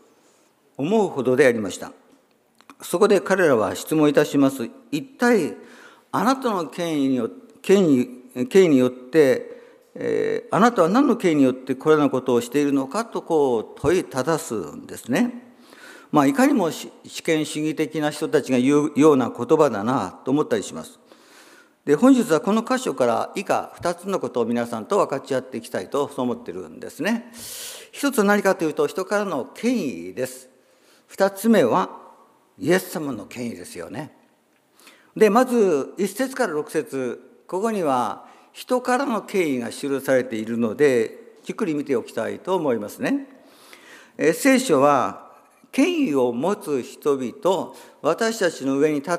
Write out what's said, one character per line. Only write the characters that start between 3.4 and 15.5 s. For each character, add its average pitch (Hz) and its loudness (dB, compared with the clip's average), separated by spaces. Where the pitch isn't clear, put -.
ら 131 6
は 95 0
質 - -6
問 151 4
い 147 2
た 151 6
し 147 -2
ま 135 6
す。 117 -8
「一 151 -4
体 208 0
あ 143 -2
な 262 2
た 247 -4
の 175 -4
権 165 -4
威 135 2
に 131 0
よ-、 113 -2
権 185 4
威、 123 -2
権 190 6
威 - 4
に 139 6
よ 127 6
っ - 0
て、 - 2
え 50 -4
ー、 135 0
あ 175 4
な 240 4
た 220 2
は 160 4
何 262 4
の 240 2
権 175 0
威 - 2
に 143 4
よ 127 4
っ - -2
て 127 -8
こ 156 -2
れ 156 6
ら 151 2
の 139 2
こ 127 -2
と 127 0
を 117 4
し 120 -8
て 147 0
い - 2
る 143 0
の 135 0
か」 202 -6
と 190 -8
こ 135 0
う - -20
問 170 2
い 156 -2
た 127 -6
だ 160 0
す - -8
ん - -8
で - -16
す - -12
ね。 233 -2